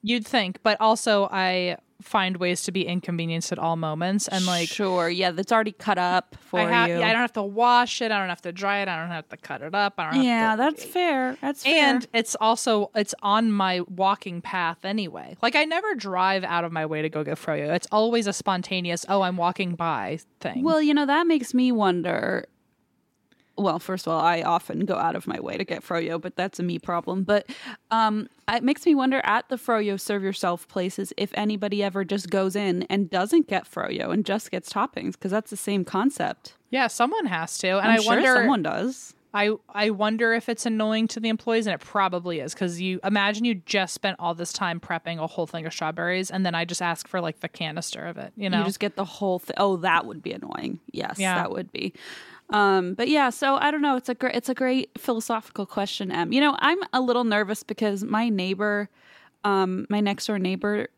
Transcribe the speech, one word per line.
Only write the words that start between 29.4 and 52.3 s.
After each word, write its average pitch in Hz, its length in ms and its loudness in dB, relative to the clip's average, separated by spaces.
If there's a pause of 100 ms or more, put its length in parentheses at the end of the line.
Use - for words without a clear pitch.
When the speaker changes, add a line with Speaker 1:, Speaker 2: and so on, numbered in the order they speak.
Speaker 2:
the 262 60 -2
froyo 214 440 0
serve 202 220 -2
yourself 190 460 -2
places, 190 500 -4
if 202 160 -2
anybody 208 480 -2
ever 196 240 0
just 190 240 -4
goes 190 260 2
in 190 280 0
and 196 260 0
doesn't 214 380 4
get 185 180 -2
froyo - 480 -4
and 208 100 2
just 202 280 -2
gets 185 200 -6
toppings, - 480 -2
'cause 190 120 -4
that's 214 180 -2
the 208 80 -10
same 202 260 -2
concept. - 720 -4 (140)
Speaker 1:
Yeah, 269 160 2
someone 311 400 0
has 165 340 -4
to. 190 200 2
And 202 80 2
Speaker 2:
I'm 226 60 8
Speaker 1:
I 226 40 6
Speaker 2:
sure 220 200 4
Speaker 1:
wonder, 262 180 6
Speaker 2:
someone 240 260 4
does. - 540 -4 (180)
Speaker 1:
I, 208 180 2 (180)
I 214 200 0
wonder 220 440 2
if 226 160 -2
it's 226 160 -4
annoying 220 440 0
to 233 100 -8
the 226 100 -2
employees, 226 380 0
and 190 60 0
it - 80 -6
probably 180 580 -2
is, 143 140 -8
'cause 175 260 -4
you 185 240 -2
imagine 208 400 0
you 240 120 2
just 185 400 -2
spent 190 240 -4
all 170 160 -2
this 170 180 -8
time 170 260 -4
prepping 170 420 -6
a 160 60 -2
whole 165 200 -4
thing 165 180 -10
of 160 80 -8
strawberries, 170 580 -2
and 190 140 0
then 170 100 0
I 165 80 2
just 170 180 -4
ask 170 260 -4
for, 185 140 -4
like, 160 180 -6
the 165 100 -8
canister 160 560 -8
of 170 120 -10
it, - 180 -14
you 202 160 -4
know? 175 80 2
Speaker 2:
You 165 60 2
just 196 140 -4
get 202 160 -4
the 202 100 -4
whole 185 340 -2
thi-, - 180 -10
oh, 196 200 4
that 170 280 4
would 131 160 -12
be - 100 -8
annoying. - 480 -8 (120)
Yes, - 280 -6
Speaker 1:
Yeah. 190 160 2
Speaker 2:
that 175 160 -2
would 180 200 -6
be. - 220 -6 (560)